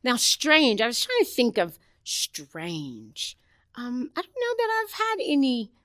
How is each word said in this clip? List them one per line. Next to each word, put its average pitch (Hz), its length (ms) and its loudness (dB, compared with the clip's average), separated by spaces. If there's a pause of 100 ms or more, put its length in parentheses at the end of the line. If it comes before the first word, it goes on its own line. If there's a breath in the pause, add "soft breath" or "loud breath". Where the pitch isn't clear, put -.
Now, 247 120 2
strange, 285 640 4
I 226 60 2
was 240 160 -2
trying 494 180 0
to - 100 6
think 240 280 2
of 175 200 -2 (260)
strange. 147 1300 -8 (380)
Um, 247 400 -6
I 330 60 -4
don't - 140 -14
know 480 220 -2
that 440 260 0
I've 415 140 -10
had 440 260 0
any 262 460 0 (140)